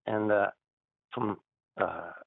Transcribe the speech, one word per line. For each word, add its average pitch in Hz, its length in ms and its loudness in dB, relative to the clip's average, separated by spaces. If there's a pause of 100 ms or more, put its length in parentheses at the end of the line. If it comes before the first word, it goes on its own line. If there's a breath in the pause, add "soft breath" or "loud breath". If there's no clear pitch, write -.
and, 107 260 0
uh, 101 200 4 (640)
from, 107 240 -2 (440)
uh, 85 300 -4 (160)